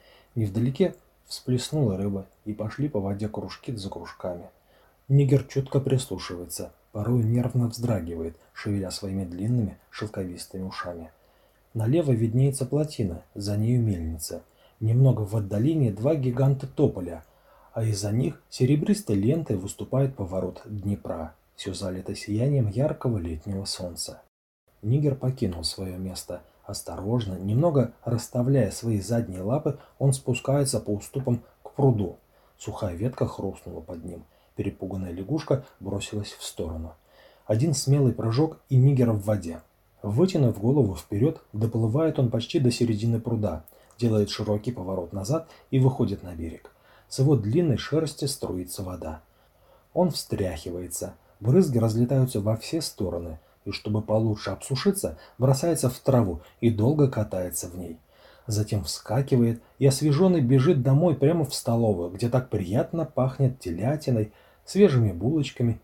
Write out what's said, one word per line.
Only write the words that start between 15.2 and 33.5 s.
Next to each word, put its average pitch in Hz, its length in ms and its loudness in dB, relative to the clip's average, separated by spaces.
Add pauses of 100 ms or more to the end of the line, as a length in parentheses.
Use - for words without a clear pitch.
в 107 100 -2
отдалении 110 540 2
два 113 240 2
гиганта 135 520 2
тополя, 90 560 -2 (520)
а 113 100 -2
из-за 104 280 0
них 143 360 0
серебристой 151 680 2
лентой 123 400 2
выступает 131 600 -2
поворот 95 480 -6
Днепра. 98 720 -6 (200)
Все 92 200 -8
залито 92 400 -6
сиянием 117 540 0
яркого 127 500 -2
летнего 90 480 -6
солнца. - 560 -10 (580)
Нигер 135 360 2
покинул 104 480 -2
свое 95 340 -8
место. 92 420 -10 (240)
Осторожно, 101 720 -4
немного 117 580 2 (120)
расставляя 120 640 0
свои 113 300 -2
задние 92 420 -4
лапы, 139 360 -2 (200)
он 135 160 2
спускается 131 680 0
по 107 120 -4
уступам 120 500 -4 (200)
к - 100 -18
пруду. 110 440 2 (400)
Сухая 98 380 -6
ветка 117 320 -2
хрустнула 90 560 -8